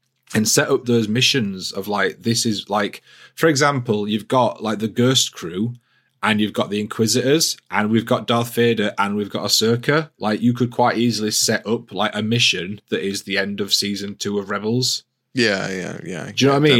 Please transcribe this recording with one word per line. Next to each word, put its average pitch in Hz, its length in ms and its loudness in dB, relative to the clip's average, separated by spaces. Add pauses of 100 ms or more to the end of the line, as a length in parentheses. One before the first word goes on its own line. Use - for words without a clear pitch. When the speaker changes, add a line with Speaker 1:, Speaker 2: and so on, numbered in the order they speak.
(340)
Speaker 1:
and 107 140 2
set 147 220 2
up 135 160 2
those 117 220 2
missions 107 640 0
of, 98 160 -8
like, 98 360 -2
this 117 220 0
is, 104 240 -4
like, 104 320 -2 (340)
for 160 120 4
example, 127 640 2
you've 104 180 -2
got, 123 340 2
like, 107 180 -2
the 110 100 -2
Ghost 113 420 2
Crew, 98 420 -6 (480)
and 104 200 2
you've 104 100 2
got 110 180 -2
the 104 120 -2
Inquisitors, 123 720 0 (160)
and 104 180 0
we've 113 160 2
got 120 220 0
Darth 120 260 0
Vader, 117 440 2
and 101 180 -2
we've 104 140 -4
got 87 160 -6
Ahsoka. 120 640 0 (100)
Like, 107 220 -2
you 120 100 4
could 120 200 0
quite 117 260 2
easily 107 340 0
set - 340 0
up, 110 280 -4
like, 101 220 0
a 110 80 -2
mission 107 640 0
that 104 160 0
is 98 180 -4
the 98 140 -4
end 101 240 -2
of 101 120 -2
season 101 420 -4
two 101 240 -4
of 98 100 -6
Rebels. 107 540 -2 (300)
Speaker 2:
Yeah, 104 360 0
yeah, 87 340 -8
yeah. 90 280 -10
Speaker 1:
Do 123 140 0
you - 20 4
know 139 60 4
Speaker 2:
Yeah, - 0 -
Speaker 1:
what - 20 2
I 143 40 2
mean? 151 200 6